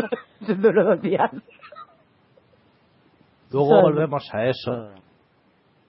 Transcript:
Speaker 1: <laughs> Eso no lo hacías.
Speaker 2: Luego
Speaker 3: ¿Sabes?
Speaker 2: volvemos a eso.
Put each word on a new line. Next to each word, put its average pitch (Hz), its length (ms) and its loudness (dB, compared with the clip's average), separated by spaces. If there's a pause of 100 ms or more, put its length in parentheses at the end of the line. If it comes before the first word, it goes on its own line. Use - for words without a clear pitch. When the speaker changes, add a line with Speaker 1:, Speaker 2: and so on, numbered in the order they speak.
(200)
Speaker 1:
<laughs> - 240 -20
Eso 202 120 -4
no 196 160 2
lo 175 220 4
hacías. 180 360 -2 (2250)
Speaker 2:
Luego 139 200 0
Speaker 3:
¿Sabes? - 120 8
Speaker 2:
volvemos 151 520 0
a 107 120 -2
eso. 127 260 -4 (1160)